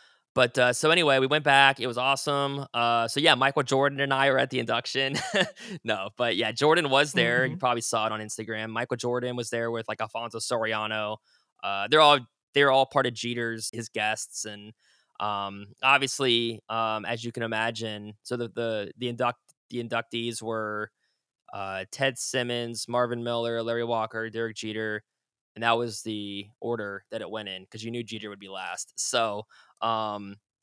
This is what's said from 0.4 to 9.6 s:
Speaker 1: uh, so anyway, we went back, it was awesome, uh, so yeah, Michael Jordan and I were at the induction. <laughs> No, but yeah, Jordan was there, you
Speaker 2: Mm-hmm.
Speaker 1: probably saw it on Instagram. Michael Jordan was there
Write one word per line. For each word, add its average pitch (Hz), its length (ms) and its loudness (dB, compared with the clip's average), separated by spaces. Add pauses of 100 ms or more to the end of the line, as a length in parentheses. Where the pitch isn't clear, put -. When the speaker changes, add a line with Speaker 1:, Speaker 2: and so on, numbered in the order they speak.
Speaker 1:
uh, 123 140 6
so 156 200 2
anyway, 151 260 6
we 131 100 4
went 147 160 2
back, 139 360 8
it 120 80 -2
was 120 100 -4
awesome, 139 760 0
uh, 117 340 2
so 143 120 -4
yeah, 151 160 8
Michael 135 280 4
Jordan 139 360 2
and 139 140 0
I 135 160 4
were 131 80 4
at 131 120 2
the 127 100 -2
induction. 127 560 -2 (340)
<laughs> - 340 -14
No, 104 320 -2
but 117 200 0
yeah, 113 160 0
Jordan 151 380 4
was 139 240 4
there, 123 320 4
you 123 100 -4
Speaker 2:
Mm-hmm. - 20 -8
Speaker 1:
probably 120 240 0
saw 110 240 0
it 110 60 -2
on 107 80 -4
Instagram. 110 500 -8
Michael 120 280 -4
Jordan 123 380 -2
was 120 140 -6
there 117 220 -2